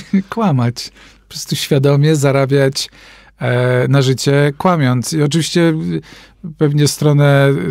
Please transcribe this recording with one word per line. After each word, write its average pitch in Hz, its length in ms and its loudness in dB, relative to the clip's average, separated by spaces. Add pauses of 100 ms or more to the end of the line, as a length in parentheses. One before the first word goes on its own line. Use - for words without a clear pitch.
(120)
<laughs> 190 180 -2
kłamać. 131 640 -2 (320)
Po - 60 -20
prostu - 260 -8
świadomie 143 600 2
zarabiać, 135 720 0 (500)
e, 123 480 0
na 139 140 2
życie 139 560 0
kłamiąc. 135 560 0
I 151 100 0
oczywiście, 151 380 0
y, 165 400 -2 (560)
pewnie 147 300 2
stronę 143 600 2 (220)